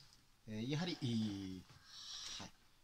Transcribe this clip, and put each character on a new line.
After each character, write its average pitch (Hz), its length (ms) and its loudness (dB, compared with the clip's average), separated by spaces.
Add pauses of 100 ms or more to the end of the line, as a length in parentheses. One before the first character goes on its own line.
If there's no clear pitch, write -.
(460)
え 107 140 -2
ー、 123 100 0
や 151 80 4
は 180 80 4
り、 165 100 2 (1400)
は - 80 -6
い、 - 40 -12 (340)